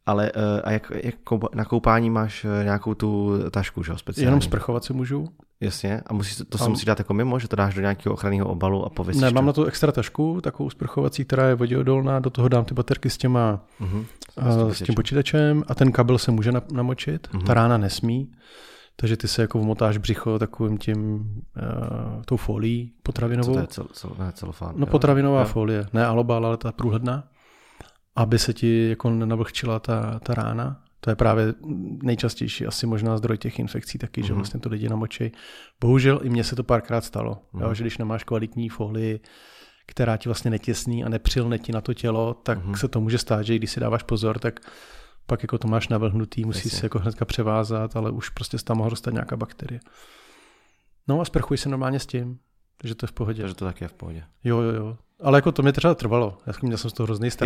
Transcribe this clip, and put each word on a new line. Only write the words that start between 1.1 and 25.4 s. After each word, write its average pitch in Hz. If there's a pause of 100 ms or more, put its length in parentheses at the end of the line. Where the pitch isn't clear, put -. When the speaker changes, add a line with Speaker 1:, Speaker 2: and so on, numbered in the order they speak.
Speaker 1:
koupa-, 113
na 110
koupání 113
máš, 110
eh, 104
nějakou 104
tu 101 (180)
tašku, -
že 82
jo, 85
speciální? 123
Speaker 2:
Jenom 139
sprchovat 117
si 131
můžu. 135 (320)
Speaker 1:
Jasně, 101
a -
musíš, 101
to -
si 117
Speaker 2:
A 120
Speaker 1:
musíš 110
dát 107
jako 101
mimo, 123
že 117
to -
dáš 98
do 98
nějakého 98
ochranného 98
obalu 95
a -
pověsíš 92
Speaker 2:
Ne, 127
mám 131
Speaker 1:
to? 139
Speaker 2:
na 143
to 151
extra 147
tašku, 160
takovou 143
sprchovací, 139
která 131
je 127
voděodolná, 135
do 131
toho 123
dám 120
ty -
baterky 127
s -
těma, 117 (140)
Speaker 1:
Mhm, 104 (320)
Speaker 2:
eh, 123
Speaker 1:
s 113
tím -
Speaker 2:
s -
tím 113
Speaker 1:
počítačem. 107
Speaker 2:
počítačem 147
a 131
ten 131
kabel 123
se -
může 110
na-, 123 (120)
namočit, 127
Speaker 1:
Mhm. 95
Speaker 2:
ta 110
rána 117
nesmí, 117 (640)
takže 113
ty 110
se -
jako 113
omotáš 107
břicho 110
takovým 107
tím, 107 (320)
eh, - (640)
tou 123
folií 117 (100)
potravinovou. 120
Speaker 1:
Co -
to 135
je? -
Cel-, -
cel-, 92
ne, 92
celofán, 87
Speaker 2:
No, 143
Speaker 1:
jo? 143
Speaker 2:
potravinová 139
Speaker 1:
Jo. 127